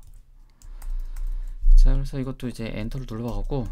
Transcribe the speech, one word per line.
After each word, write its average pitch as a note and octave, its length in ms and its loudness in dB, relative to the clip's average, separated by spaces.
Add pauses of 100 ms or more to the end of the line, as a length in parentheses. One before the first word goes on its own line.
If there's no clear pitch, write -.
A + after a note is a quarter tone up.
(1800)
자, - 180 10
그래서 C#3 260 -4
이것도 B2+ 300 -10
이제 A2 260 -12
엔터를 B2+ 340 -10
눌러봐갖고 A#2 640 -8